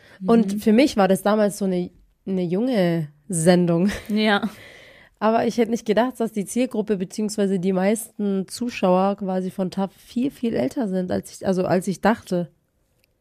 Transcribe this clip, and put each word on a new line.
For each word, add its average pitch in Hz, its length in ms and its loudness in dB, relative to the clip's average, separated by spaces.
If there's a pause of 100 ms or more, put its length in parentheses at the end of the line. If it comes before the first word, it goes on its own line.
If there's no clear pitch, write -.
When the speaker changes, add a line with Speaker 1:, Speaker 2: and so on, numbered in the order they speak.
(280)
Speaker 1:
Und 196 260 4
Speaker 2:
Mhm. 214 60 -4
Speaker 1:
für 214 140 4
mich 262 220 4
war 190 120 4
das 185 160 2
damals 208 340 2
so 202 80 -4
eine, 180 240 -2 (380)
eine 185 160 -2
junge 180 640 0 (200)
Sendung. 175 640 4 (200)
Speaker 2:
Ja. 214 380 0 (720)
Speaker 1:
Aber 226 280 2
ich 208 100 -4
hätte 226 140 0
nicht - 160 -4
gedacht, 220 320 0
dass 226 120 -2
die 196 140 -4
Zielgruppe 220 520 -2
beziehungsweise 196 640 -2
die 190 140 0
meisten 196 720 -2
Zuschauer 196 680 0
quasi 185 340 -4
von 185 220 -4
taff 190 220 -4
viel, - 360 -6
viel 233 240 -4
älter 247 340 -2
sind, 185 240 -4
als 196 200 -6
ich, - 160 -8
also 180 180 0
als 175 220 0
ich 185 140 -6
dachte. 190 500 -2 (680)